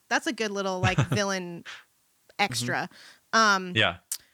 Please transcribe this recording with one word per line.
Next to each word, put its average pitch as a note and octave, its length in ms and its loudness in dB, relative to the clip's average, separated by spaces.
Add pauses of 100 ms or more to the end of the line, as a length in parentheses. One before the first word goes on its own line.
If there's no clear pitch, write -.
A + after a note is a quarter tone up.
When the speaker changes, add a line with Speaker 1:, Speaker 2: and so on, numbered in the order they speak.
Speaker 1:
That's C4+ 180 0
a D#4 60 0
good G#3+ 180 -4
little, F#3+ 300 -2
like, F#3 160 0
Speaker 2:
<laughs> D3 140 2
Speaker 1:
villain F#3 520 -2
Speaker 3:
Mm-hmm. - 800 -10
Speaker 1:
extra. B2+ 460 -2 (440)
Um, G3+ 420 4
Speaker 2:
Yeah. F2+ 220 4 (360)